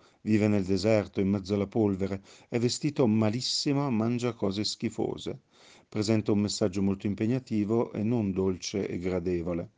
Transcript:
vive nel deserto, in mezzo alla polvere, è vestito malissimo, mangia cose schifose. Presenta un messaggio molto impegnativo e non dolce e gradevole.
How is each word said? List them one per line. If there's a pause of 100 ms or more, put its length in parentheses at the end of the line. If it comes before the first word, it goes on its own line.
(220)
vive
nel
deserto,
in
mezzo
alla
polvere, (260)
è
vestito
malissimo,
mangia
cose
schifose. (460)
Presenta
un
messaggio
molto
impegnativo
e
non
dolce
e
gradevole.